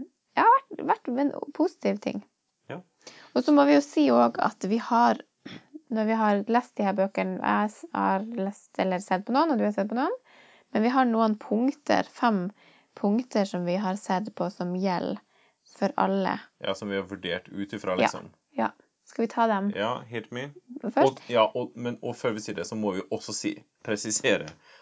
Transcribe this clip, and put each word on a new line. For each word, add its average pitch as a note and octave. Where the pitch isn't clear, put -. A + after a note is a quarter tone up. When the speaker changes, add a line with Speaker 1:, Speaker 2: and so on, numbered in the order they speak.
Speaker 1:
ja, D#4+
vært, -
vært B3
en -
positiv G#3
ting. G#3
Speaker 2:
Ja. D#3
Speaker 1:
Og B3+
så D4+
må C#4+
vi C#4+
jo C#4+
si C#4+
også A#3+
at -
vi G#3+
har, A#3
når A3
vi A3
har G#3+
lest A#3+
de G#3+
her G3
bøkene, F#3+
jeg G#3
s-, -
har G3
lest G3+
eller F#3
sett G3
på A3+
noen, D#4
og B3
du G#3
har G#3
sett G#3+
på A3+
noen, D#4+
men G#3+
vi A#3+
har C4
noen A3+
punkter, -
fem G3+
punkter G#3+
som F3+
vi F3
har F#3+
sett G3+
på F3
som F3+
gjelder F#3
for G3
alle. F#3+
Speaker 2:
Ja, -
som G#2
vi G2
har G2
vurdert F2+
ut G2
ifra, G2
Speaker 1:
Ja, F#2
Speaker 2:
liksom. -
Speaker 1:
ja. A3+
Skal -
vi A3+
ta A3+
dem G3+
Speaker 2:
Ja, -
hit A2+
me. B2
Speaker 1:
først? G#3
Speaker 2:
Og, C3+
ja, A#2
og, -
men, A#2+
og A#2+
før B2
vi G#2+
sier G#2+
det, F2
så A#2
må G#2
vi F#2+
også G#2+
si, G#2
presisere G#2